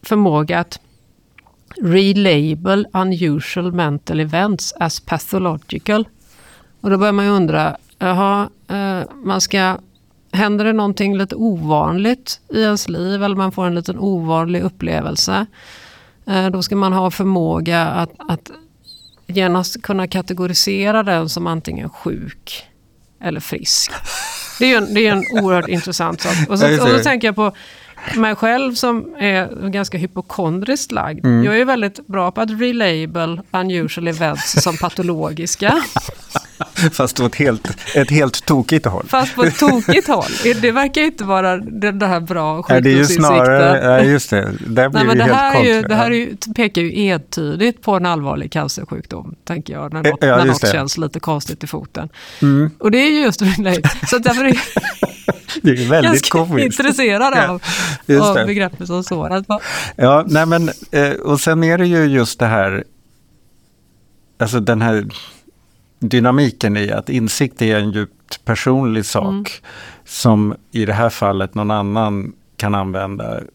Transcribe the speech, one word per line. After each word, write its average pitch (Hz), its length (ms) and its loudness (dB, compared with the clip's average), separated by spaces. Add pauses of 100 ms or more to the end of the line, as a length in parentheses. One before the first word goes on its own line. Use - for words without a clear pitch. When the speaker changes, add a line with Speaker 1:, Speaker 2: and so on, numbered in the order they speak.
Speaker 1:
förmåga 170 560 2
att - 200 -8 (1000)
relabel 190 1120 2
unusual 180 760 -2
mental 160 480 -2
events 165 600 -2
as 165 200 -4
pathological. 185 1080 -4 (720)
Och 208 80 -2
då 196 80 4
börjar 208 160 2
man 202 120 0
ju 202 60 2
undra, 156 460 0 (220)
jaha, 196 500 0 (180)
eh, 196 340 -4 (240)
man 190 160 -2
ska, 185 360 0 (540)
händer 208 340 2
det 220 80 2
någonting 202 440 0
lite 190 180 -4
ovanligt 180 1040 0 (140)
i 220 80 0
ens 208 280 0
liv, 185 340 -4
eller 202 120 0
man 190 160 -2
får 185 140 -4
en 175 100 0
liten 175 240 -6
ovanlig 170 640 0
upplevelse, 165 840 -4 (800)
eh, 190 240 0
då 185 120 -2
ska 202 140 -4
man 196 180 2
ha 185 180 0
förmåga 170 760 0
att, 170 300 -4
att - 340 -6 (760)
genast 180 540 0
kunna 190 260 -4
kategorisera 190 960 -2
den 165 260 0
som 175 180 -4
antingen 165 420 -6
sjuk - 760 -10 (560)
eller 165 180 -6
frisk. - 520 -4 (680)
Det 240 60 4
är 254 40 6
ju 254 60 6
en, 208 180 0
det 214 140 4
är 214 40 4
en 196 140 0 (180)
oerhört 180 240 2
intressant 170 540 -4
sak. 170 280 0
Och 202 100 0
så, 208 60 4
Speaker 2:
Ja, 143 40 6
just 151 140 4
Speaker 1:
och 240 60 4
då 247 80 6
Speaker 2:
det. - 60 2
Speaker 1:
tänker 247 240 2
jag 208 80 0
på 208 160 2 (640)
mig 220 200 2
själv 247 400 0
som 233 420 -2
är 196 520 -2
ganska 190 280 -4
hypokondriskt 185 920 -4
lagd. 156 340 -4
Speaker 2:
Mm. 117 180 4
Speaker 1:
Jag 214 160 2
är 254 60 4
väldigt 240 420 -2
bra 185 240 -2
på 220 100 -4
att 220 80 -2 (120)
relabel 170 800 -2 (100)
unusual 175 560 -2
events 156 560 -2
som 165 140 -2
patologiska. 175 1040 -2
Speaker 2:
<laughs> - 1120 -4
Fast - 280 -2
åt 120 160 0
helt, - 600 -2
ett 143 160 2
helt 143 340 0
tokigt 147 400 2
håll. 92 220 -2
Speaker 1:
Fast 262 280 0
på 247 80 2
ett - 160 0
tokigt 269 480 4
håll. 233 540 0
Det 233 100 4
verkar 277 300 0
ju 311 60 2
inte 311 160 -6
vara 190 340 0
det, 208 340 -4
det 196 160 -2
här 180 120 2
bra 165 500 -4
Speaker 2:
Nej, 127 120 6
det 127 80 4
är - 20 6
ju 135 60 6
Speaker 1:
sjukdomsinsikten. 143 480 6
Speaker 2:
snarare, 135 380 6
ja, 127 200 6
just 139 260 4
det. 101 220 0 (160)
Där 127 220 2
blir 143 100 0
Speaker 1:
Nej, - 80 4
men - 100 4
Speaker 2:
det - 60 4
ju - 60 4
Speaker 1:
det - 60 6
Speaker 2:
helt - 20 4 (160)
Speaker 1:
här 269 60 4
är - 40 4
ju, 240 100 4
Speaker 2:
kontra. 220 160 0
Speaker 1:
det 214 60 2
här 233 160 2
är 240 40 2
ju, 233 220 -4 (180)
pekar 208 260 0
ju 196 280 0
entydigt 170 720 -2
på 202 140 0
en 180 100 0
allvarlig 147 460 -4
cancersjukdom, - 920 -8
tänker 156 300 -8
jag, 147 200 -10
när 156 120 -6
Speaker 2:
Eh, 151 60 0
Speaker 1:
något, 147 120 -6
Speaker 2:
ja, 143 40 2 (100)
Speaker 1:
när 175 80 4
Speaker 2:
just - 20 4
Speaker 1:
något 117 240 2
Speaker 2:
det. 123 60 0
Speaker 1:
känns 139 200 -4
lite 160 220 -6
konstigt 156 440 -6
i 151 40 -12
foten. 156 420 -10 (320)
Speaker 2:
Mm. 143 380 2
Speaker 1:
Och 214 120 0
det 233 60 4
är 285 140 4
ju 302 100 2
just 233 200 0
relate. 185 480 2 (180)
Så - 80 0
att 233 80 0
därför 247 220 2
är 254 180 4
Speaker 2:
<laughs> - 1000 -6
Det 165 100 4
är 123 180 0
väldigt 156 220 4
Speaker 1:
ganska 135 200 2
Speaker 2:
komiskt. 170 480 0
Speaker 1:
intresserad 262 560 2
Speaker 2:
Ja, 233 140 4
Speaker 1:
av, 180 120 -4 (440)
Speaker 2:
just 143 200 6
Speaker 1:
av 202 100 4
Speaker 2:
det. 113 100 2
Speaker 1:
begreppet 185 420 -2
som 180 160 -4
sådant. 180 460 -4
Va? 156 100 -2 (360)
Speaker 2:
Ja, 139 320 6
nej, 160 180 4
men, 165 240 2 (220)
eh, 143 200 2
och 143 280 0
sen 165 240 2
är 165 140 4
det 180 100 2
ju 170 180 4
just 135 340 2
det 123 60 2
här, 101 380 2 (1600)
alltså 117 200 0
den 110 220 2
här 110 240 2 (920)
dynamiken 120 800 2
i 104 140 0
att 104 180 -4
insikt 123 520 -2
är 107 180 2
en 104 120 -2
djupt - 540 -8
personlig 117 600 0
sak - 200 -2
Speaker 1:
Mm. 196 180 -2 (640)
Speaker 2:
som 107 500 2 (160)
i 110 140 -2
det 101 80 0
här 113 160 2
fallet 98 460 -2
någon 104 160 -2
annan 101 600 -2 (240)
kan 104 180 -2
använda. 98 640 -4 (160)